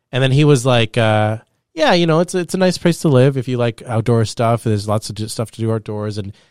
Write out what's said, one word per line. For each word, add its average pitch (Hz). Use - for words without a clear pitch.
And 131
then 131
he 147
was 139
like, 120
uh, 107
"Yeah, 302
you 175
know, 160
it's, 180
it's 180
a 185
nice 185
place -
to 170
live 135
if 127
you 127
like 120
outdoor 113
stuff. 117
There's 104
lots 107
of 107
d-, 110
stuff 113
to -
do 113
outdoors." 107
And 98